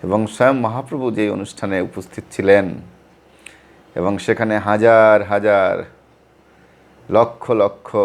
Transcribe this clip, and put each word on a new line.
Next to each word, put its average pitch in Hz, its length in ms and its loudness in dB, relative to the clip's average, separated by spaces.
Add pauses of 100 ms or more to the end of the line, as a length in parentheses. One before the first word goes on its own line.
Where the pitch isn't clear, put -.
এবং 104 240 -2
স্বয়ং 127 340 0
মহাপ্রভু 127 500 -6
যে 107 200 -2
অনুষ্ঠানে 98 500 -6
উপস্থিত 92 500 -10
ছিলেন 98 440 2 (1200)
এবং 98 240 -4
সেখানে 110 400 -2
হাজার 107 640 4
হাজার 98 640 0 (1300)
লক্ষ 113 400 0
লক্ষ 104 540 -2